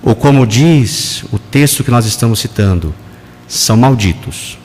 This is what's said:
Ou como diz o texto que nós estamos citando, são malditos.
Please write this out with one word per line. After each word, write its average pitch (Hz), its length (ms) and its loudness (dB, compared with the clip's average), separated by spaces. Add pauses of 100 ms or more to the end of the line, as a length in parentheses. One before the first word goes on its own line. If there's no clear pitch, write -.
Ou 123 120 2
como 135 320 4
diz 127 840 0
o 107 60 -4
texto 143 440 -2
que - 80 -2
nós 120 160 2
estamos 110 320 -2
citando, 87 560 -2 (520)
são - 300 -2
malditos. 117 880 0